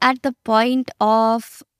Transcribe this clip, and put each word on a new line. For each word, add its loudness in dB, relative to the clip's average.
at 0
the -4
point 0
of 0